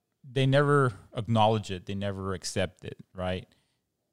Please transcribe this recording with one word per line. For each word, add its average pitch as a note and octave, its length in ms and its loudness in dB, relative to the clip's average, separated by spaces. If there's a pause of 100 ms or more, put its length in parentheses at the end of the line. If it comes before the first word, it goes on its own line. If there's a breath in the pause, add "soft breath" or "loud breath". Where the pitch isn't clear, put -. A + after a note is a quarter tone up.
(300)
they C3+ 160 0
never C#3 480 4 (220)
acknowledge A2 560 2
it, F2+ 140 -8
they G2+ 100 -6
never G2 380 -4
accept F#2 520 -4
it, - 120 -12 (160)
right? F#2 340 -6 (640)